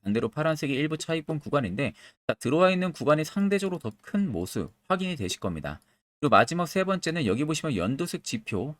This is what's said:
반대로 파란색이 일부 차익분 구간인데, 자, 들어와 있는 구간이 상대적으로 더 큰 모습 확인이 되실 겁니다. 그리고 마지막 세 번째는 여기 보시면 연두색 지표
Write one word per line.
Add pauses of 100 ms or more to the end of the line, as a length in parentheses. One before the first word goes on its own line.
반대로
파란색이
일부
차익분
구간인데, (340)
자,
들어와
있는
구간이
상대적으로
더
큰
모습 (160)
확인이
되실
겁니다. (400)
그리고
마지막
세
번째는
여기
보시면
연두색
지표